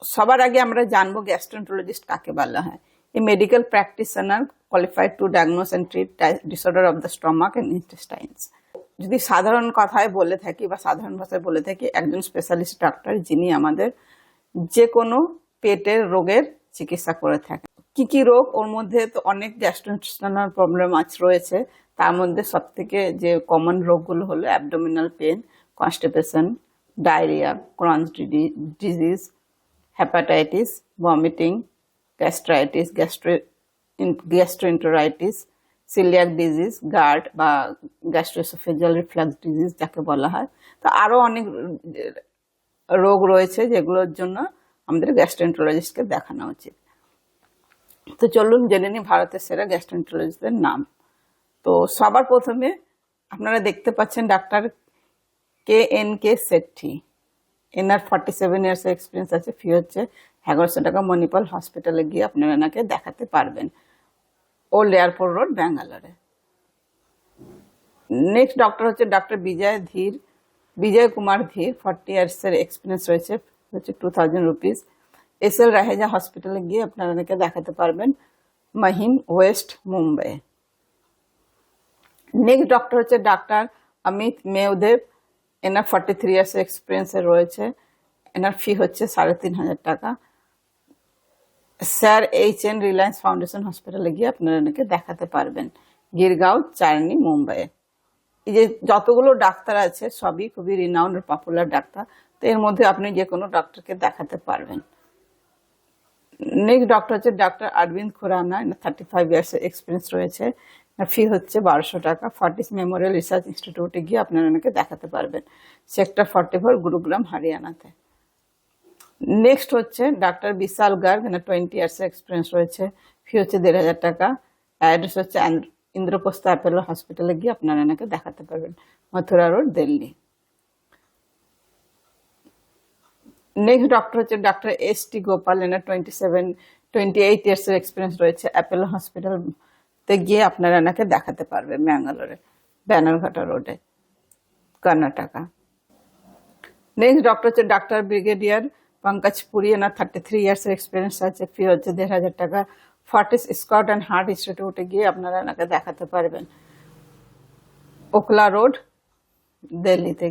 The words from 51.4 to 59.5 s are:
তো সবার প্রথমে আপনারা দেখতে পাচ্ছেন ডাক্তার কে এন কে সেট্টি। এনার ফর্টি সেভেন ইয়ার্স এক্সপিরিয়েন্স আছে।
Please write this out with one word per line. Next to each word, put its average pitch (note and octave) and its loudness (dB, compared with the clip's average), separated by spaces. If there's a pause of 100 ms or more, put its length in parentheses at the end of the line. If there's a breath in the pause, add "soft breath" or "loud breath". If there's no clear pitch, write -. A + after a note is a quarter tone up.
তো F3+ 4 (120)
সবার A3 4
প্রথমে B3+ 0 (640)
আপনারা G#3+ -2 (100)
দেখতে - -2
পাচ্ছেন A3+ -2 (100)
ডাক্তার G3+ 0 (1040)
কে G#3+ 6 (220)
এন G#3+ -2
কে G#3+ 2 (120)
সেট্টি। E3 -2 (720)
এনার F#3+ 0 (100)
ফর্টি - -2
সেভেন F#3+ 0
ইয়ার্স F#3 -2
এক্সপিরিয়েন্স F#3 -6
আছে। E3+ -4